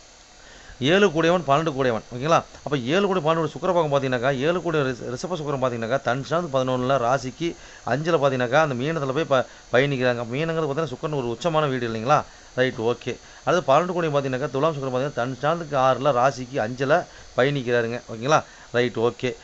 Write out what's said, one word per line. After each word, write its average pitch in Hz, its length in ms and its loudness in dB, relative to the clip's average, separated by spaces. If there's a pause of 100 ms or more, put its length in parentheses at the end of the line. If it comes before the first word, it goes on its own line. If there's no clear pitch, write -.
(920)
ஏழு 202 200 6
கோடியவன், 165 360 2
பன்னெண்டு 151 300 2
கோடியவன். 123 320 0
ஓகேங்களா? 139 300 0 (240)
அப்போ 143 140 -4 (160)
ஏழு 202 140 2
கோடி, 185 140 0
பன்னெண்டு 160 220 0
கோடி 151 120 -4
சுக்கிர 165 160 -2
பகவான் 165 220 2
பார்த்தீங்கன்னாக்கா, 131 380 0 (160)
ஏழு 175 160 0
கோடி 160 160 -2
ரிஷ-, 127 340 -2
ரிஷப 175 260 -6
சுக்கிரன் 143 240 -4
பார்த்தீங்கன்னாக்கா, 120 400 -2
தன் 123 260 -2
ஸ்தானத்து 160 260 -2
பதினொன்னுல, 127 500 0
ராசிக்கு 131 440 -2 (380)
அஞ்சுல 156 300 2
பார்த்தீங்கன்னாக்கா, 131 500 2
அந்த 135 140 -2
மீனத்துல 139 360 -2
போய் 160 160 -2
ப-, 131 120 4 (280)
பயணிக்கிறாங்க. 123 600 2
மீனங்கிறது 160 360 -2
பார்த்தீங்கன்னா, 143 260 -4
சுக்கிரன் 151 260 -6
ஒரு 120 140 -4
உச்சமான 156 380 0
வீடு 120 180 -2
இல்லைங்களா? 113 280 2 (420)
ரைட், 127 200 0 (100)
ஓகே. 120 240 -4 (300)
அடுத்து 160 240 0
பன்னெண்டு 170 280 4
கோடி 165 120 -2
பார்த்தீங்கன்னாக்கா, 135 480 -2
துலாம் 151 180 0
சுக்கிரன் 135 200 -6
பார்த்தீங்கன்னா, 135 280 -2
தன் 127 160 -4
ஸ்தானத்துக்கு 147 480 -2
ஆறுல, 131 340 2
ராசிக்கு 127 460 0
அஞ்சுல 131 300 0 (420)
பயணிக்கிறாருங்க. 120 640 0 (100)
ஓகேங்களா? 123 300 2 (380)
ரைட், 120 200 0 (100)
ஓகே. 120 220 -2 (140)